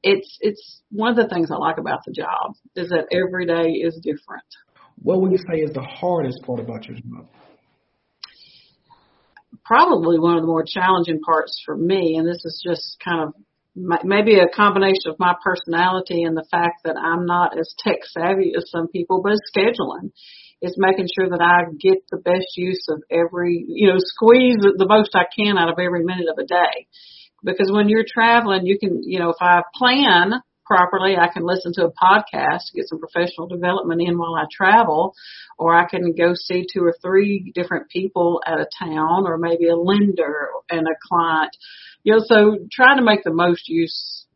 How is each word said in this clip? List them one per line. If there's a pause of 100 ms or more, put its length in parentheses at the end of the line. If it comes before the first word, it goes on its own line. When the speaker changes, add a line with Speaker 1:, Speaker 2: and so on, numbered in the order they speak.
Speaker 1:
It's,
it's (100)
one
of
the
things
I
like
about
the
job (220)
is
that
every
day
is
different. (560)
Speaker 2:
What
would
you
say
is
the
hardest
part
about
your
job? (2500)
Speaker 1:
Probably
one
of
the
more
challenging
parts
for
me,
and
this
is
just
kind
of (420)
my,
maybe
a
combination
of
my (100)
personality
and
the
fact
that
I'm
not
as
tech
savvy
as
some
people,
but (160)
scheduling. (500)
It's
making (120)
sure
that
I
get
the
best
use
of
every,
you
know,
squeeze
the,
the
most
I (100)
can
out
of
every
minute
of
a
day. (560)
Because
when
you're
traveling,
you
can,
you
know,
if
I (100)
plan (320)
properly,
I
can
listen
to
a
podcast,
get
some
professional
development
in
while
I
travel, (440)
or
I
can
go
see
two
or
three
different
people
at
a (120)
town,
or
maybe
a
lender (220)
and
a (140)
client. (540)
You
know,
so (140)
trying
to
make
the
most
use (100)